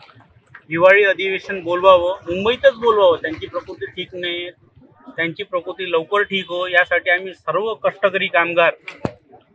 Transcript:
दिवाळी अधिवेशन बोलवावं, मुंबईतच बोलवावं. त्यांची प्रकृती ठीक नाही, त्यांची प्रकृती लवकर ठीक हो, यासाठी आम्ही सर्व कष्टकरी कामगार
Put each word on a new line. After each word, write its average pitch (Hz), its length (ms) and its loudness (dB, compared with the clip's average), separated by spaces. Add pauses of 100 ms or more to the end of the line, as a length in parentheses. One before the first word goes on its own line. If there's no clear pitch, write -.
(680)
दिवाळी 185 360 6
अधिवेशन 190 560 -4
बोलवावं, 180 640 4
मुंबईतच 220 520 0
बोलवावं. 208 420 4
त्यांची 160 300 -8
प्रकृती - 400 -12
ठीक 180 260 -12
नाही, 175 380 -8 (680)
त्यांची 165 260 -6
प्रकृती 180 500 -8
लवकर 165 300 0
ठीक 196 260 -4
हो, 180 180 -6
यासाठी 180 440 0
आम्ही 185 240 -2
सर्व 202 400 -4
कष्टकरी 190 520 -2
कामगार 170 460 0 (840)